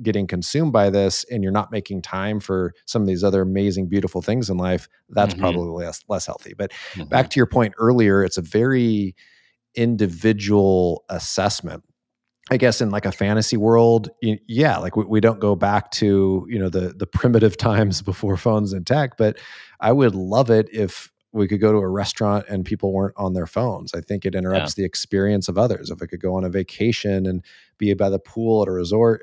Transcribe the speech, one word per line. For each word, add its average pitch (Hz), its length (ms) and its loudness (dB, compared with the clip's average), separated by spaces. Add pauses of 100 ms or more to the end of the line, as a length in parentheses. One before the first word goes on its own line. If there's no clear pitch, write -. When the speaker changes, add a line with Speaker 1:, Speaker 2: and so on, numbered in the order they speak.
Speaker 1:
getting 101 240 -2
consumed 135 460 -2
by 101 180 4
this, 98 400 0
and 113 120 -4
you're 95 100 -2
not 104 200 -2
making 98 300 -8
time 101 380 -4
for 92 340 -4 (120)
some 110 160 -2
of 95 60 0
these 90 140 0
other 98 200 2
amazing, 95 460 0
beautiful 90 320 -2
things 110 300 -2
in 90 60 -2
life, 92 320 -2 (220)
that's 101 240 2
Speaker 2:
Mm-hmm. 90 80 -8
Speaker 1:
probably 87 420 -2
less, 80 240 -12
less 95 180 -4
healthy. - 320 -14
But 101 140 -8 (220)
Speaker 2:
Mm-hmm. 78 140 -12
Speaker 1:
back 131 220 0
to - 80 -4
your 120 80 6
point 117 320 0
earlier, 110 460 4
it's 90 120 -4
a 90 60 -6
very 110 720 0 (640)
individual 101 1300 2
assessment. 87 760 -4 (680)
I 131 60 2
guess 120 240 2
in, 113 80 0
like, 104 160 -4
a 98 80 -2
fantasy 107 460 0
world, 117 500 4 (140)
y-, 107 240 -2
yeah, 113 320 0
like, 85 180 -6
we, 107 80 0
we 107 160 0
don't 110 200 2
go 104 140 2
back 101 380 0
to, 95 560 2
you 117 100 -4
know, 92 120 -2
the, 90 260 -4
the 92 100 -6
primitive 113 500 2
<laughs> - 20 -16
times 104 420 0
before 98 380 -4
phones 107 340 0
and 92 140 -8
tech, 127 320 -2
but 104 200 2 (420)
I 110 120 2
would 127 220 4
love 104 360 0
it 110 220 4
if 104 380 -6 (220)
we 104 140 0
could 98 140 -2
go 107 120 4
to 107 60 4
a 95 100 0
restaurant 101 600 -2
and 95 160 -4
people 98 260 -4
weren't 98 280 0
on 95 160 -2
their 85 120 -4
phones. - 460 -4
I 87 80 -8
think 98 240 -8
it 92 100 -4
interrupts 92 420 -2
Speaker 2:
Yeah. 98 60 -4
Speaker 1:
the 92 40 -2
experience 98 600 0
of 90 120 -4
others. 117 320 0
If 85 120 -10
I 85 40 -10
could 85 160 -12
go 92 140 -2
on 92 60 -2
a 92 60 -4
vacation 98 800 -2
and 92 180 -4 (320)
be 101 160 0
by 98 160 0
the 95 100 -2
pool 113 440 0
at 95 60 0
a 92 40 -4
resort 104 500 2